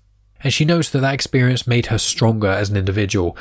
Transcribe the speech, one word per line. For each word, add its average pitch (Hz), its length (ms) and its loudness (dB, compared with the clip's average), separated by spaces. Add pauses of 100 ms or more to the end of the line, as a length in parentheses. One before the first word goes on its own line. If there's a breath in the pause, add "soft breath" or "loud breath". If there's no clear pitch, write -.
(420)
And 135 100 -2
she 156 140 0
notes 165 240 2
that 135 120 0
that 135 120 0
experience 127 540 0
made 120 200 0
her 110 120 0
stronger 110 480 0
as 98 240 0
an 104 60 0
individual, 95 640 -2